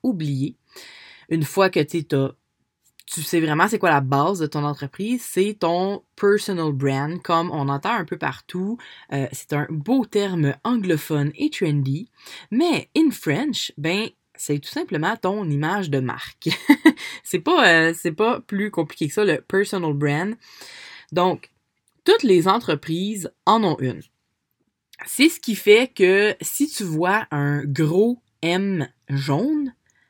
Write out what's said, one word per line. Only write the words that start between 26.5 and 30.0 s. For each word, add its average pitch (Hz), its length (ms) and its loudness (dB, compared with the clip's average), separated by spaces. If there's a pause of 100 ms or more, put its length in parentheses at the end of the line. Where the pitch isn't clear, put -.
tu 262 140 -8
vois 180 480 0
un 143 340 0
gros 160 560 2 (220)
M 180 460 0 (200)
jaune, 196 680 -2 (360)